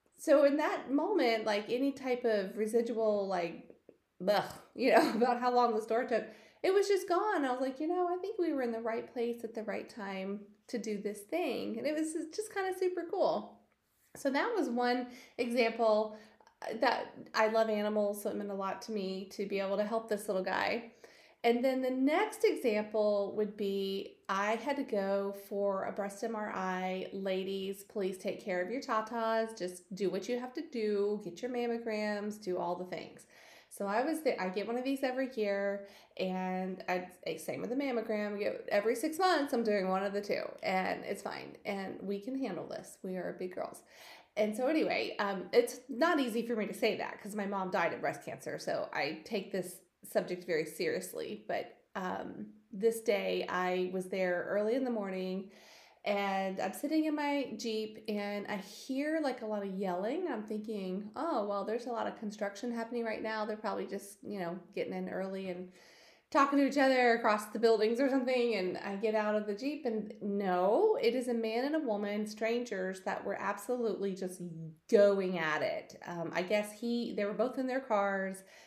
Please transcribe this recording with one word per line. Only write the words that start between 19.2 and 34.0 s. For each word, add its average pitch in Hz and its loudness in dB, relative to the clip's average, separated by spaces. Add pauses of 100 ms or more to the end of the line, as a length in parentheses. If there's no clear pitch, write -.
to 202 -4
be 196 -2
able 196 0
to 208 0
help 226 -2
this 208 -2
little 185 0
guy. 196 0 (520)
And 240 4
then 262 2
the 262 0
next 294 2
example 214 2
would 208 -2
be 196 -2 (100)
I 202 0
had 277 -2
to 277 -2
go 196 0 (120)
for 202 0
a 202 -4
breast 202 -6
M 226 -2
R 214 -4
I. 185 -2
Ladies, 190 -2
please 185 -2
take - -8
care 180 -2
of 185 -2
your 262 -2
tatas. 226 0
Just 180 -6 (120)
do 190 0
what 190 -2
you 247 0
have 247 -8
to 311 -6
do. 208 0
Get - -10
your 254 -4
mammograms. 214 -2
Do 180 -2
all 175 0
the 180 -6
things. - -12 (420)
So - -6
I 214 2